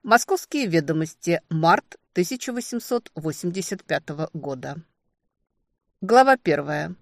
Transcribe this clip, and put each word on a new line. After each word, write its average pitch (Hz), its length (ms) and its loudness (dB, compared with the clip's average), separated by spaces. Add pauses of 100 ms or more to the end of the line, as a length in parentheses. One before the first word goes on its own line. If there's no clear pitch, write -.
Московские 247 640 2
ведомости. 160 800 0
Март 160 480 2 (160)
тысяча 247 400 -4
восемьсот 240 600 -6
восемьдесят 175 680 -6
пятого 151 480 -6
года. 139 460 -10 (1200)
Глава 254 380 6
первая. 151 640 -2